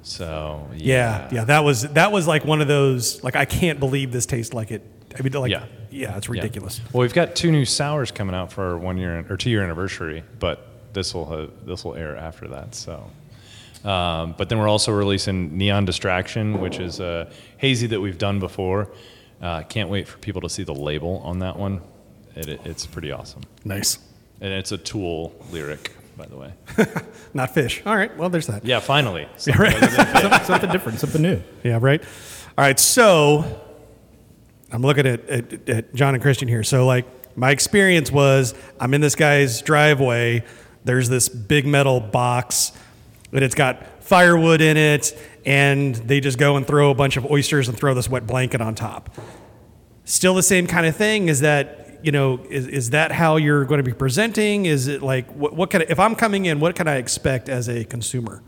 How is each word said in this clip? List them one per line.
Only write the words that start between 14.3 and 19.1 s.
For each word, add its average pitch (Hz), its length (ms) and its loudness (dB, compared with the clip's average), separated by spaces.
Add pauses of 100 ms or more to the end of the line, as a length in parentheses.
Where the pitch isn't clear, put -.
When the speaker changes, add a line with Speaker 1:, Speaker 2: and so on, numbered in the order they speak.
Speaker 1:
but 98 140 -6
then 113 80 0
we're 107 100 2
also 107 240 2
releasing 98 640 -2
Neon 101 300 2
Distraction, 95 760 -2
which 90 180 -6
is 90 220 -8
a 85 280 -6 (280)
hazy 123 300 0
that 110 140 -2
we've 95 180 -6
done 101 220 -2
before. 95 480 -4 (520)